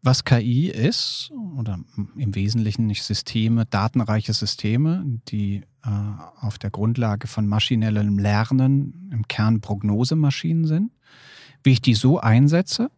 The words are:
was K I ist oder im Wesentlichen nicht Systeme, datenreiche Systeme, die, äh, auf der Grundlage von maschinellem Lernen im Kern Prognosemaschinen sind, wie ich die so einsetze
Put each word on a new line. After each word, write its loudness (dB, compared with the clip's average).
was 2
K 4
I 0
ist -2
oder -6
im -4
Wesentlichen 0
nicht -4
Systeme, 0
datenreiche 0
Systeme, -2
die, -4
äh, -4
auf -6
der -6
Grundlage -2
von -4
maschinellem 0
Lernen 0
im -4
Kern 0
Prognosemaschinen 0
sind, 0
wie 8
ich 4
die 4
so 4
einsetze 4